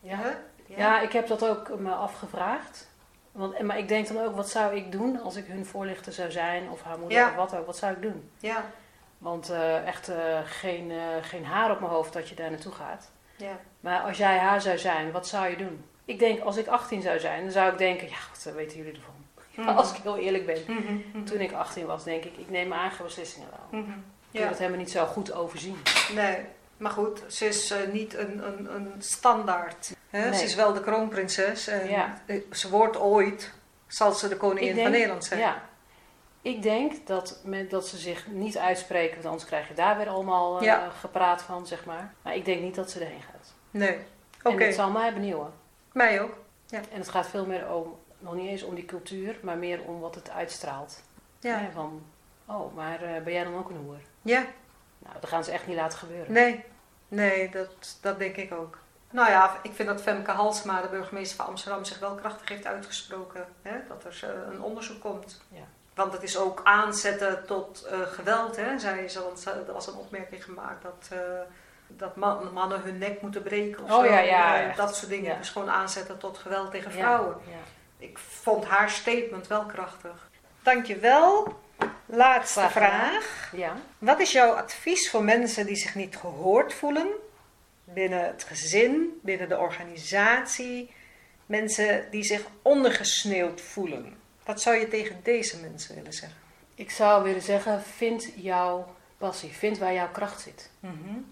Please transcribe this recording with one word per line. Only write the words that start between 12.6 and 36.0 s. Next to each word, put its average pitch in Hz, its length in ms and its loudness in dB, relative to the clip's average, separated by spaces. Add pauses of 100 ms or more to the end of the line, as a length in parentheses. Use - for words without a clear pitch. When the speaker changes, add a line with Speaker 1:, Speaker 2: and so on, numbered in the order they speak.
Speaker 1:
gaat. - 380 -12 (260)
Speaker 2:
Ja. 196 220 -10 (220)
Speaker 1:
Maar 180 200 2
als 190 180 -4
jij 196 200 8
haar 196 220 6
zou 185 180 2
zijn, 160 340 0
wat 180 160 -4
zou 190 200 0
je 175 80 -4
doen? 175 280 -8 (200)
Ik 226 140 -10
denk, 220 240 4
als 202 140 0
ik 220 100 -2
achttien 233 360 0
zou 170 160 2
zijn, 160 240 -2
dan 190 100 -6
zou 185 200 6
ik 180 60 -4
denken, 180 300 2
"Ja, - 80 -12 (160)
wat, - 140 -16
eh, 156 80 -10
weten 156 240 -8
jullie 156 140 -12
ervan?" - 220 -18
<laughs> - 140 -20 (260)
Speaker 2:
Mhm. 226 220 -2
Speaker 1:
Als - 160 4
ik - 100 -10
heel 202 140 -2
eerlijk 190 300 0
ben. 160 200 -2
Speaker 2:
Mhm, 214 260 -4 (200)
mhm. 214 120 -8
Speaker 1:
Toen 208 160 -4
ik 185 120 -2
achttien 165 340 -6
was, 160 180 -6
denk 165 200 -4
ik, 170 120 -14
"Ik 175 140 -14
neem 180 180 -2
mijn 170 120 -4
eigen 185 240 -4
beslissingen 160 460 -12
wel." - 300 -10
Speaker 2:
Mhm. 208 100 -8
Speaker 1:
Kun 196 100 -12 (300)
je 220 100 -8
Speaker 2:
Ja. 214 80 0
Speaker 1:
dat 190 100 -4
helemaal 180 200 -2
niet 175 120 -8
zo 165 160 2
goed 196 260 -6
overzien? 170 440 -6 (380)
Speaker 2:
Nee, 196 220 2 (400)
maar 214 140 -4
goed, 208 380 -2
ze - 180 -4
is, 208 240 0
eh, 202 80 -2 (140)
niet 214 220 -4
een, 202 320 -6
een, 196 280 -8
een 202 240 -8
standaard. 190 960 0 (160)
Hè? 214 180 0
Speaker 1:
Nee. 202 100 2
Speaker 2:
Ze 175 60 2
is - 100 -2
wel 208 180 6
de 202 80 0
kroonprinses 208 840 0
en, 196 220 -2
Speaker 1:
Ja. 202 380 0
Speaker 2:
eh, 202 140 -4 (120)
ze - 180 -4
wordt 220 260 6
ooit, 202 560 4 (340)
zal 208 260 4
ze 202 160 -2
de 202 80 -2
koningin 196 320 2
Speaker 1:
Ik 190 60 0
Speaker 2:
van 226 80 2
Speaker 1:
denk, 226 120 4
Speaker 2:
Nederland 196 300 2
zijn. 190 160 -2
Speaker 1:
ja. 208 220 2 (800)